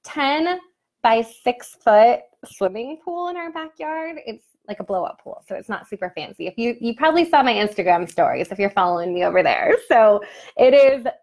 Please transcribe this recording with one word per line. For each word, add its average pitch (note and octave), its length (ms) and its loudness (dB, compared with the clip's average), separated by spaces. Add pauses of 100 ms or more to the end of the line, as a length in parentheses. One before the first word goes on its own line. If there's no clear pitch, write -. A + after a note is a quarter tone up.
ten D#4 560 -2 (420)
by A3+ 200 2
six - 640 -8
foot A3+ 360 6 (260)
swimming A3+ 580 -8
pool F4 260 -8
in F4 80 -10
our E4+ 140 -12
backyard. D#4+ 720 -10
It's A3+ 180 -14 (240)
like G#3 120 -12
a G3+ 40 -8
blow F#3 200 -4
up - 180 -12
pool, - 260 -18
so - 80 -12
it's - 140 -16
not - 180 -10
super F#3 280 -10
fancy. D#3+ 320 -12
If F3+ 100 -12
you, A#3 220 -4
you A#3 160 -6
probably D#4+ 340 0
saw D4 120 4
my B3 120 0
Instagram F3+ 560 -2
stories C3 420 -2
if G3 80 -12
you're G3+ 100 0
following F3+ 440 -2
me F3 100 -2
over F3 180 2
there. D#3 340 0 (120)
So G#3+ 340 4 (360)
it B3+ 160 6
is C4+ 320 4 (180)